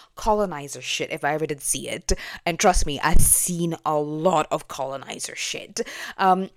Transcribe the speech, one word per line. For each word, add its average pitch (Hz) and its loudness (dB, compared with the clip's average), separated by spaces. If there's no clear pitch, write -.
colonizer 165 -2
shit - -4
if 160 -6
I 147 0
ever 156 -2
did 151 -6
see - -4
it. - -2
And 170 -2
trust 185 6
me, 143 -2
I've 180 8
seen 170 2
a 156 2
lot 156 2
of 156 -4
colonizer - -10
shit. - -8
Um, 190 2